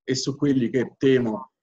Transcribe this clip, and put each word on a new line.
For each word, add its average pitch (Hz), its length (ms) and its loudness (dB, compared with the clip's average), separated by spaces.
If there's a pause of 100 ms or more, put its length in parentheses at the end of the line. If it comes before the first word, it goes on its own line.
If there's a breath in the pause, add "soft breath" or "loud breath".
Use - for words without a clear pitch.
e 131 140 -4
su 135 220 -4
quelli 131 320 0
che 123 280 -4
temo 120 540 0 (120)